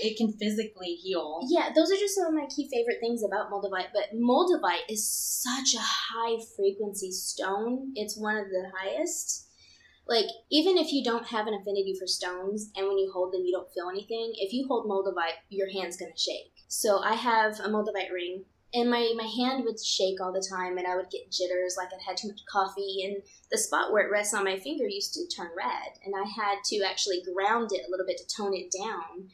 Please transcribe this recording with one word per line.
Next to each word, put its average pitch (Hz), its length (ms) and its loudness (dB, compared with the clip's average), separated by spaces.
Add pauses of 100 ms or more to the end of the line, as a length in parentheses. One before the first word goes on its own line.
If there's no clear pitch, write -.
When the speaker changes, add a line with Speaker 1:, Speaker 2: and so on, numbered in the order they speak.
Speaker 1:
it 214 160 0
can 220 160 2
physically 208 640 -2
heal. 170 520 -2
Speaker 2:
Yeah, 330 260 4
those 339 180 8
are 392 40 6
just 392 200 0
some 370 120 2
of 320 60 2
my 294 200 0
key 285 160 -2
favorite 240 300 2
things 233 240 0
about 196 280 0
moldavite, 190 420 -2
but 208 240 0
moldavite 240 720 4
is 214 180 -2
such 254 680 0
a 226 40 -2
high 226 580 0 (200)
frequency 196 540 0
stone. 226 840 -2
It's 214 220 -4
one 214 180 0
of 202 120 -2
the 190 280 -2
highest. - 680 -2 (640)
Like, 226 180 4 (260)
even 330 260 6
if 302 140 2
you 277 120 2
don't 233 240 0
have 220 200 -2
an 214 60 0
affinity 196 440 -2
for 185 100 -6
stones, 185 680 -4
and 190 120 0
when 196 100 2
you 190 160 2
hold 185 180 0
them, 185 140 0
you 180 80 2
don't 180 180 -4
feel 175 180 -4
anything, 226 460 -4
if 196 160 -2
you 262 160 -2
hold 220 220 0
moldavite, 180 480 0 (120)
your 190 220 -2
hand's 180 240 -4
gonna 170 220 -10
shake. - 340 -4 (160)
So 208 320 4
I 214 140 2
have 220 460 4
a - 100 -2
moldavite 208 420 0
ring, 180 320 -4 (300)
and 240 160 4
my, 233 260 4
my 220 100 -2
hand 247 400 0
would 220 180 -2
shake 190 380 2
all 185 120 -2
the 190 140 -2
time, 185 320 -2
and 180 80 -2
I 180 80 0
would 185 160 -2
get - 200 -10
jitters, 180 460 0
like 185 160 -4
I'd 185 140 -14
had 185 100 -6
too 220 100 -6
much 202 140 -12 (100)
coffee, 196 540 0
and 202 160 -4 (300)
the 220 80 2
spot - 320 2
where 214 140 6
it 190 60 -2
rests 208 220 2
on 202 100 0
my 190 140 0
finger 269 300 -2
used 202 260 -4
to - 140 -4
turn 170 280 -8
red, - 380 -4 (100)
and 196 120 -6
I 208 120 -2
had 202 380 -2
to 208 220 2
actually 185 340 0 (140)
ground 220 360 4
it 185 160 -2
a - 40 -10
little 185 140 -2
bit 185 120 -2
to - 180 -8
tone 202 200 0
it - 200 -6
down 185 580 -6